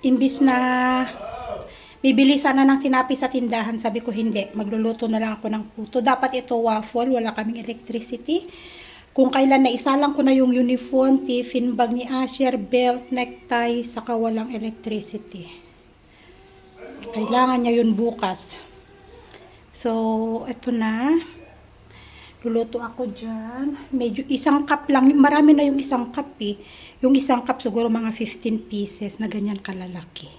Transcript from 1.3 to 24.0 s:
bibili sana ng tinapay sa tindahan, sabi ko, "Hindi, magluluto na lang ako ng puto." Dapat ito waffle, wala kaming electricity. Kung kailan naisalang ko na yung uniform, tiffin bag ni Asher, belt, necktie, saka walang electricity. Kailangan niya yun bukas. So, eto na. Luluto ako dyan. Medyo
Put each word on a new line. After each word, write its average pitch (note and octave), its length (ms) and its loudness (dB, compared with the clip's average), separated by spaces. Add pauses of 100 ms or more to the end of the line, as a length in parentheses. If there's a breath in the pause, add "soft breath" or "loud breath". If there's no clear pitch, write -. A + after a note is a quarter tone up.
bibili C4+ 320 6
sana C4+ 320 4
ng C4+ 160 4
tinapay C4 320 2
sa C4+ 160 -4
tindahan, A3+ 480 -2
sabi A3+ 240 -4
ko, A#3+ 80 -6
"Hindi, G#3 480 -4
magluluto A3 480 -2
na A3 160 0
lang G#3+ 160 -6
ako A3 80 -8
ng G#3+ 240 -4
puto." A3+ 320 -4
Dapat B3+ 400 0
ito A#3+ 160 -2
waffle, A3+ 560 0
wala A3+ 160 -2
kaming A3 320 -6
electricity. A#3 800 -6 (720 loud breath)
Kung C4 160 6
kailan C4+ 320 6
naisalang C#4 480 2
ko C#4+ 80 -2
na C4+ 160 6
yung B3+ 160 4
uniform, C4 720 2
tiffin B3 560 -2
bag A#3+ 160 2
ni B3 160 -6
Asher, B3+ 480 0
belt, B3 560 0
necktie, A#3+ 720 -2
saka A#3 320 -4
walang A3+ 320 -2
electricity. G#3+ 960 -10 (1700 loud breath)
Kailangan B3 480 2
niya A#3 160 2
yun A3 160 4
bukas. G#3+ 640 -4 (1120 loud breath)
So, A3+ 800 -2
eto A#3+ 240 -4
na. A#3 640 -2 (1000 loud breath)
Luluto A#3 400 -2
ako A#3 320 -8
dyan. A3+ 640 -8 (160)
Medyo A#3+ 400 -2